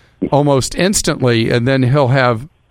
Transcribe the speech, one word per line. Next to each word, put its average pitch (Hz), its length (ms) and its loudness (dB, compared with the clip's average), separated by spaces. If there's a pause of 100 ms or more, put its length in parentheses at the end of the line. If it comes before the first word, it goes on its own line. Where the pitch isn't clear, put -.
(300)
almost 143 460 0
instantly, 131 760 0
and 120 160 0
then 135 160 0
he'll 131 260 2
have 123 400 0 (220)